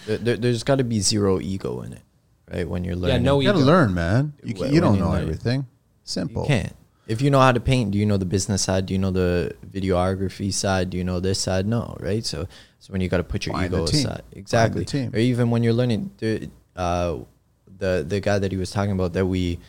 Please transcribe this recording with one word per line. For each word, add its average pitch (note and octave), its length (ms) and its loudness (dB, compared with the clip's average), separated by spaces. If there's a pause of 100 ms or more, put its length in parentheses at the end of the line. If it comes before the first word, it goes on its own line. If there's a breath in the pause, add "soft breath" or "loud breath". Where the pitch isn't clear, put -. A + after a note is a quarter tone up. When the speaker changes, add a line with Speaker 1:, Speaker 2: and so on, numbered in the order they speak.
Speaker 1:
There, G#2+ 120 -2
there, A2 200 0
there's A#2 260 0
gotta C3+ 200 2
be A#2 160 0
zero G2 400 2
ego B1+ 420 -6
in A1+ 120 -12
it, - 80 -18 (500)
right? F2+ 160 -4
When F2+ 160 -4
you're F2+ 120 -4
Speaker 2:
Yeah, F2+ 60 -4
Speaker 1:
learning. A#2+ 220 2
Speaker 2:
no C#3 160 2
Speaker 3:
You C#3 100 2
gotta F#3 100 4
Speaker 2:
ego. C3 80 4
Speaker 3:
learn, D3 260 6
man. G#2+ 400 0 (100)
You A#2+ 120 -6
Speaker 1:
Wh-, - 20 -12
Speaker 3:
can, - 100 -4
you C#3+ 60 0
Speaker 1:
when E3 80 6
Speaker 3:
don't C3 140 4
Speaker 1:
you're G2 100 2
Speaker 3:
know F#2+ 60 2
Speaker 1:
learning. E2 180 0
Speaker 3:
everything. B2+ 360 -2 (380)
Simple. - 400 -6
Speaker 1:
You - 40 -6
can't. B2+ 280 0 (320)
If A2+ 140 -2
you C#3+ 100 2
know C#3 80 6
how C3 120 8
to B2 80 2
paint, B2+ 320 2
do G2+ 60 0
you G#2 80 4
know G#2 120 2
the F#2+ 80 0
business F#2 380 0
side? F#2+ 220 0
Do F#2+ 80 -4
you F#2+ 60 2
know F#2+ 120 0
the F2+ 440 0 (120)
videography F#2 840 -2
side? F#2 360 0
Do F2+ 80 -6
you F2+ 60 -2
know F2+ 160 -2
this F#2 200 0
side? F#2+ 280 -2
No, A2 320 -4
right? G#2 260 -4
So, - 220 -6 (320 loud breath)
so - 120 -20
when F#2+ 100 -2
you F#2 60 0
gotta F2 160 0
put - 220 -6
your - 80 -6
Speaker 3:
Find F#2 180 -2
the F#2 60 0
Speaker 1:
ego E2 100 -2
Speaker 3:
team. D3 140 0
Speaker 1:
aside. B2 80 -2 (120)
Speaker 3:
Find - 120 -20
the - 60 -18
Speaker 1:
Exactly. G2+ 460 0
Speaker 3:
team. C3 280 -4
Speaker 1:
Or G#2 60 0
even A#2+ 320 2
when A#2 120 2
you're A#2 100 2
learning, A#2 440 0
the, A2 320 -4 (260)
uh, F2 420 -2 (600)
the, F#2 300 0
the G2+ 120 -2
guy G#2 200 0
that F#2+ 120 -2
he G2 60 -4
was F#2 140 -4
talking G2+ 200 -2
about F2+ 220 -2
that F#2 120 0
we, F2+ 440 -2